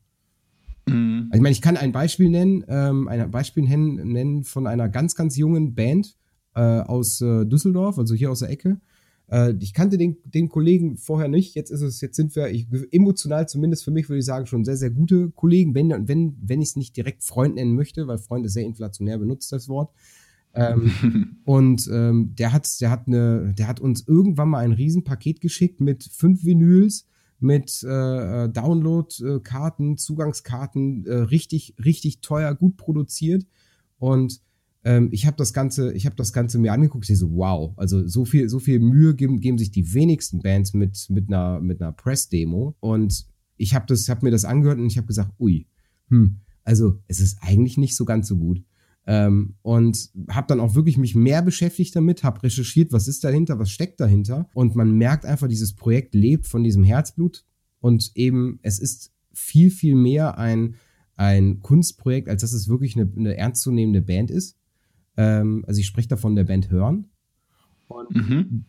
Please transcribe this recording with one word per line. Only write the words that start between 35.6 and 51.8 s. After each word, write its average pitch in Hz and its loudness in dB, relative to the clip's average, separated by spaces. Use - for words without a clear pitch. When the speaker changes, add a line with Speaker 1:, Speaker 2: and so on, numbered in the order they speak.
Speaker 2:
ich 98 -4
hab 147 -4
das 123 -4
Ganze 120 -2
mir 110 2
angeguckt, 127 0
ich 101 4
so, 85 0
wow, 90 -2
also 95 0
so 120 -2
viel, 127 2
so 127 -4
viel 123 2
Mühe 143 6
geben, 131 0
geben 123 -2
sich 107 -2
die 87 -2
wenigsten 147 0
Bands 98 0
mit, 98 -2
mit 98 -2
einer, 90 -2
mit 90 -4
einer 80 -8
Press-Demo. 104 -4
Und 110 -2
ich 107 -2
hab 107 -2
das, 127 0
hab 120 -4
mir 127 2
das 104 2
angehört 143 2
und 120 0
ich 110 0
hab - -4
gesagt, 104 -4
ui, 92 0
hm, 104 6
also 110 2
es 92 -4
ist 95 2
eigentlich 104 2
nicht 139 0
so 123 -2
ganz 110 -2
so 98 0
gut. 87 -2
Ähm, 101 2
und 117 2
hab - -4
dann 123 2
auch 110 2
wirklich 151 4
mich 123 0
mehr 131 4
beschäftigt 175 -2